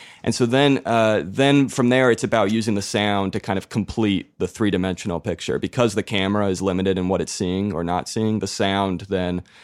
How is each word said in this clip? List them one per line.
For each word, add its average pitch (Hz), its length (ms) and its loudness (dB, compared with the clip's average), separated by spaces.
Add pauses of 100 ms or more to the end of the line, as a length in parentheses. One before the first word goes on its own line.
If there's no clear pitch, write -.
(240)
And 113 100 0
so 123 120 2
then, 135 380 4
uh, 110 400 2
then 135 440 2
from 120 220 0
there, 127 200 4
it's 113 140 2
about 104 260 2
using 110 240 0
the 101 80 -2
sound 101 520 0
to 104 60 -4
kind 101 160 -4
of - 120 -8
complete 101 720 -2
the 92 80 -2
three-dimensional 92 720 -2
picture. - 400 -4
Because 104 340 0
the 104 80 -2
camera 101 460 0
is 90 120 -2
limited 95 380 0
in 90 100 -2
what 92 120 0
it's 80 120 -4
seeing 95 400 -2
or 85 120 -4
not 87 240 -4
seeing, 110 320 -2
the 98 80 -4
sound 98 540 -2
then 90 420 -4 (200)